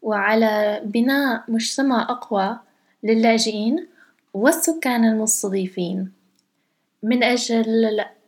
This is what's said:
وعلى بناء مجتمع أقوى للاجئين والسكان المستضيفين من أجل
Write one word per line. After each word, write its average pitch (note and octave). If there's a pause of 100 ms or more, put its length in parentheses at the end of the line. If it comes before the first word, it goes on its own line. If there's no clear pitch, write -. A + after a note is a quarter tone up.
وعلى G#3+
بناء A#3+
مجتمع A#3
أقوى A3+ (440)
للاجئين A3 (480)
والسكان C4
المستضيفين F#3+ (920)
من A#3+
أجل A3+ (240)